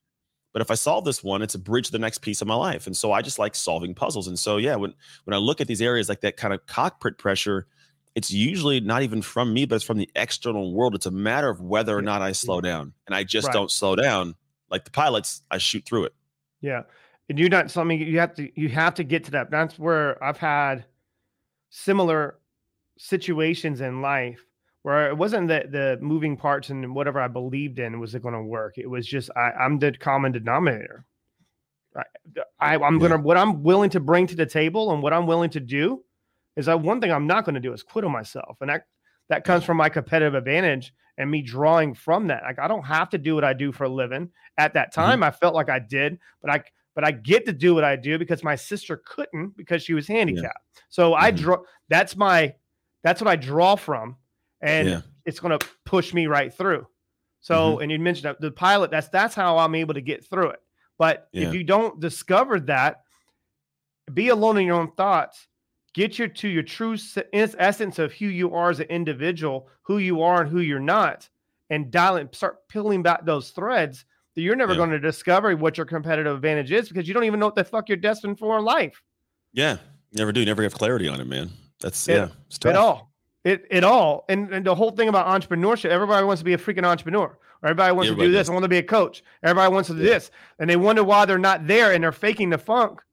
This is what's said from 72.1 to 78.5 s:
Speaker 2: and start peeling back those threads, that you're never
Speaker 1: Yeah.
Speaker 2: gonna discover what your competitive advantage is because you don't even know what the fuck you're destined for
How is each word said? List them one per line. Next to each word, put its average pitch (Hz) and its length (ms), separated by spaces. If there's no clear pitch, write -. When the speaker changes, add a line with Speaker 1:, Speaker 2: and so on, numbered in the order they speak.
Speaker 2:
and 139 160
start - 340
peeling 208 360
back 170 220
those 151 260
threads, 175 540
that 165 60
you're 196 140
never 233 180
Speaker 1:
Yeah. 165 60
Speaker 2:
gonna 160 200
discover 175 560
what 156 220
your 160 80
competitive 156 500
advantage 143 360
is 220 180
because 170 180
you 190 60
don't 240 100
even 208 160
know 208 80
what 208 80
the 190 80
fuck 220 260
you're 196 80
destined 208 420
for 220 180